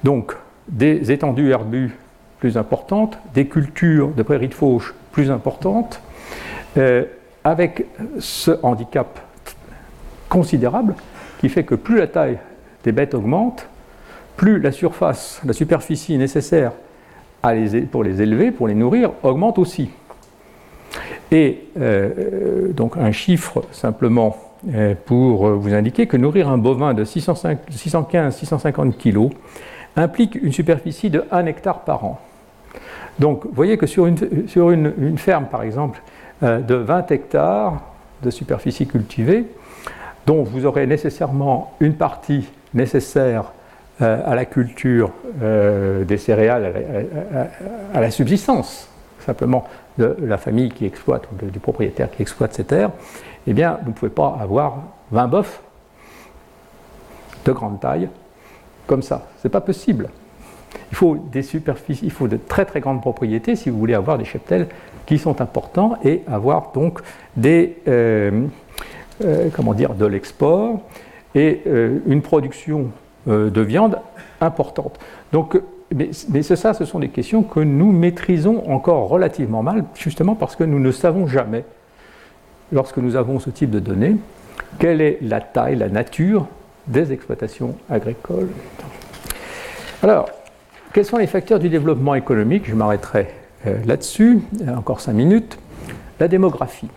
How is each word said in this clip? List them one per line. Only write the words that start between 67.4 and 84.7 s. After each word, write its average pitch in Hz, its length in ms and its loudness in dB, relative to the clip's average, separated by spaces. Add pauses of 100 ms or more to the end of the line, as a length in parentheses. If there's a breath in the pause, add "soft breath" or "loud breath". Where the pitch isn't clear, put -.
euh, 113 600 2 (800 loud breath)
euh, 170 300 2
comment 113 200 0
dire, 123 200 0
de 101 120 0
l'export 170 760 0 (540 loud breath)
et, 151 320 2
euh, 123 400 2
une 147 160 2
production, 147 680 -2 (380)
euh, 107 220 2
de 101 100 2
viande 170 400 2 (400 loud breath)
importante. - 580 -2 (340 loud breath)
Donc, 160 280 2 (340)
mais, 139 160 0 (200)
mais 147 120 2
c'est 180 140 2
ça, 220 180 2
ce 190 100 -4
sont 165 140 -8
des 139 100 -4
questions 214 340 0
que - 180 0
nous 156 320 4
maîtrisons 175 760 2
encore 139 380 2
relativement 131 540 0
mal, 185 220 0 (100)
justement 165 400 0
parce - 220 -6
que 170 80 2
nous 147 160 2
ne 131 100 4
savons 170 360 2
jamais, 120 380 0 (1080 loud breath)
lorsque 135 260 0
nous 123 180 0
avons 131 220 0
ce - 120 -6
type 127 200 -2
de 107 100 0
données, 104 360 2 (640 loud breath)